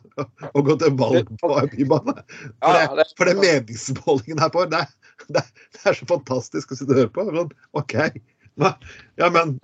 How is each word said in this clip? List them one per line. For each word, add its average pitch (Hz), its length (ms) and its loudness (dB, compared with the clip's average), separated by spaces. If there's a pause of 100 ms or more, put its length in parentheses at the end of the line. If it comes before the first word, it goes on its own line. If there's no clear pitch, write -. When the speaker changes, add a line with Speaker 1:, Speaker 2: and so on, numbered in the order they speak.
(520)
Speaker 1:
å 143 140 2
gå 156 160 4
til 151 180 2
valg 120 300 2 (100)
på 170 160 0
en 156 160 0
bybane. 139 440 0 (440)
For 160 140 4
Speaker 2:
Ja, - 20 -
Speaker 1:
det, 147 240 2
Speaker 2:
det 156 60 4 (140)
Speaker 1:
for 180 100 4
det 180 100 2
meningsmålingen 143 1040 0
her 156 80 2
på, 170 160 0
det 160 160 -2
er, - 60 -10 (420)
det 160 120 0
er, - 80 -20 (260)
det - 140 -16
er - 80 -2
så 123 100 -14
fantastisk - 640 -4
å 127 60 -8
sitte 127 160 0
og 131 60 6
høre 120 140 0
på. 190 160 -2
Men, 160 220 -4 (260)
ok. - 160 -6 (640)
Men, - 300 0 (320)
ja, 170 100 4
men 165 320 2